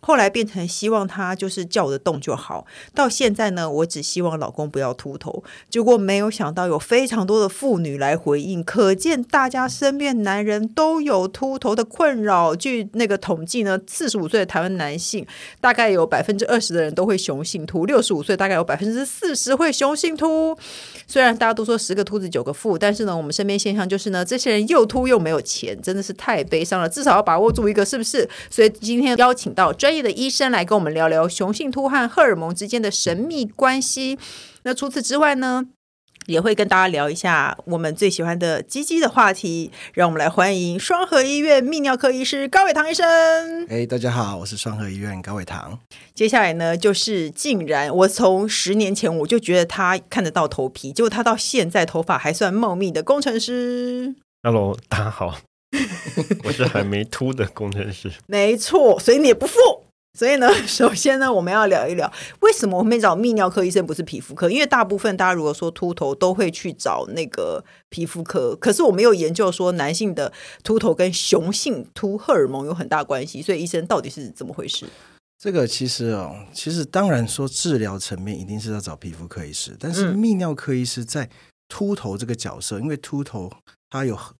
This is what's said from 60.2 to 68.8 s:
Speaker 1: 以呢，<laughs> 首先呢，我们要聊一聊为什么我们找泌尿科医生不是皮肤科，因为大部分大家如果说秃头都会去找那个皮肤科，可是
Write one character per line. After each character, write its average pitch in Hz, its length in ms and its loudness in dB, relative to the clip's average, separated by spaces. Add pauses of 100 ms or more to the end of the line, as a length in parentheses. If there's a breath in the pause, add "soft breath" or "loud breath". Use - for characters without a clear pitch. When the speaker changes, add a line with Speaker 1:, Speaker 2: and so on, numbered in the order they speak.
Speaker 1:
以 277 80 4
呢， 247 220 8
<laughs> 226 80 -4
首 220 260 4
先 269 280 2
呢， 269 120 2
我 196 80 2
们 175 120 -2
要 214 140 4
聊 165 200 4
一 170 80 -2
聊 - 180 -2 (280 loud breath)
为 427 120 8
什 247 160 2
么 185 80 0
我 185 60 2
们 226 180 4
找 196 140 4
泌 226 200 2
尿 202 140 2
科 202 160 0
医 185 60 0
生 180 160 2
不 151 80 -6
是 175 80 -6
皮 - 180 -10
肤 - 140 -16
科， 175 160 0
因 240 80 0
为 294 80 4
大 247 180 4
部 196 140 -2
分 196 180 0
大 185 120 2
家 185 40 4
如 170 120 0
果 151 100 0
说 165 160 -4
秃 175 240 -4
头 147 180 -4
都 185 220 2
会 190 160 0
去 170 220 -10
找 67 420 -4
那 165 120 -4
个 85 380 -6 (260 soft breath)
皮 170 140 -6
肤 170 200 -10
科， 131 320 -2
可 - 160 0
是 - 100 2